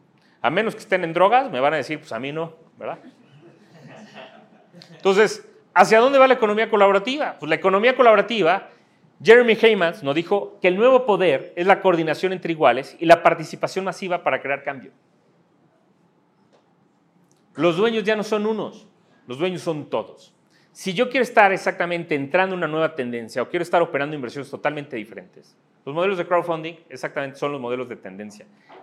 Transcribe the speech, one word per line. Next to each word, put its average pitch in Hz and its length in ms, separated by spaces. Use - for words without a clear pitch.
a 117 80
menos 202 260
que - 60
estén 185 220
en 165 100
drogas, 214 380
me 123 80
van 143 140
a 160 40
decir, 143 220
"Pues - 120
a 113 80
mí 139 120
no", 165 240
¿verdad? 123 220
Entonces, 196 520
¿hacia 190 260
dónde 269 200
va 262 80
la 247 80
economía 220 340
colaborativa? 202 720
Pues 156 100
la 208 60
economía 208 400
colaborativa, 202 760
Jeremy 226 360
Heymans 185 440
nos 139 120
dijo 196 460
que 185 60
el 185 100
nuevo 247 280
poder 170 500
es 175 120
la 190 140
coordinación 170 520
entre 175 180
iguales 139 480
y 170 60
la 170 160
participación 165 640
masiva 175 380
para 131 180
crear 135 220
cambio. 135 280
Los 165 240
dueños 220 260
ya 214 120
no 208 80
son 208 240
unos, 196 400
los 123 100
dueños 175 240
son 151 280
todos. - 440
Si - 220
yo 247 160
quiero 254 140
estar 220 280
exactamente 175 640
entrando 175 400
en 180 40
una 160 80
nueva 156 280
tendencia 120 460
o 117 80
quiero 175 120
estar 170 200
operando 151 340
inversiones 135 340
totalmente 143 460
diferentes, 98 600
los 139 80
modelos 180 240
de 175 80
crowdfunding 170 500
exactamente 139 480
son 143 140
los 143 80
modelos 123 300
de 104 80
tendencia. 98 480